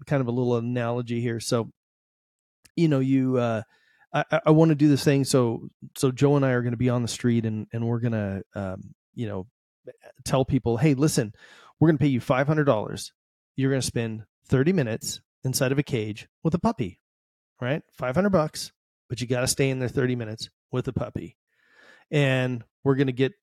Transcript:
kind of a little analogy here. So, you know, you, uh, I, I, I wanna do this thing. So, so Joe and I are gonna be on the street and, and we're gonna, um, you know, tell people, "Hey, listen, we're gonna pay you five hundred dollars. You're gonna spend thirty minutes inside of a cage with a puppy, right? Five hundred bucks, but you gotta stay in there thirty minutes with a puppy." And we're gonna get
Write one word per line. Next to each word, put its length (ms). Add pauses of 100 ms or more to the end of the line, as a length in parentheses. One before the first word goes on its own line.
kind 160
of 60
a 40
little 240
analogy 640
here. 220
So, 300 (1040)
you 100
know, 120
you, 380
uh, 260 (500)
I, 180
I, 160
I 40
wanna 240
do 120
this 160
thing. 220
So, 420 (300)
so 140
Joe 260
and 80
I 60
are 100
gonna 160
be 120
on 120
the 80
street 360
and, 280
and 120
we're 140
gonna, 440 (120)
um, 400 (180)
you 140
know, 200 (760)
tell 220
people, 320
"Hey, 160
listen, 400 (460)
we're 100
gonna 80
pay 100
you 140
five 260
hundred 180
dollars. 460 (460)
You're 140
gonna 100
spend 420 (220)
thirty 280
minutes 480 (220)
inside 300
of 60
a 40
cage 440 (160)
with 120
a 40
puppy, 400 (600)
right? 320
Five 240
hundred 160
bucks, 400 (380)
but 100
you 80
gotta 200
stay 220
in 100
there 100
thirty 260
minutes 340 (220)
with 160
a 60
puppy." 440 (720)
And 540 (200)
we're 120
gonna 180
get 280